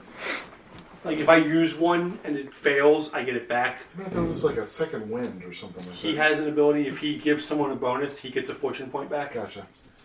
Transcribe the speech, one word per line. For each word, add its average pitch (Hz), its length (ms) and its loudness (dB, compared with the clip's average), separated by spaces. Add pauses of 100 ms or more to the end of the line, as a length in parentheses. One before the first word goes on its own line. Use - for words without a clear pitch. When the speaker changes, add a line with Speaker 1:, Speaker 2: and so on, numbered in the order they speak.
(1040)
Speaker 1:
Like, 156 140 -2
if 147 100 -2
I 165 100 10
use 156 360 4
one 175 480 2
and 147 140 -4
it 135 180 -8
fails, 147 580 4
I 135 120 -4
get 123 100 -2
it 120 140 -6
back. - 320 0 (180)
Speaker 2:
I 190 60 -8
thought 185 80 -8
there 175 100 -2
was, 160 220 -2
like, 139 140 0
a 107 60 -4
second 107 460 -6
wind 110 320 -6
or 90 100 -14
something - 320 -14
like - 120 -12
Speaker 1:
He 160 180 -4
Speaker 2:
that. 151 160 4
Speaker 1:
has 147 80 2
an 151 100 -2
ability, 147 380 4
if 131 120 -6
he 151 200 -4
gives 147 260 2
someone 143 280 0
a 120 40 -6
bonus, 131 420 -2
he 127 120 -14
gets 127 180 -4
a - 60 -6
fortune 143 340 -4
point 139 220 -8
back. 147 240 -4
Speaker 2:
Gotcha. 101 320 -8 (380)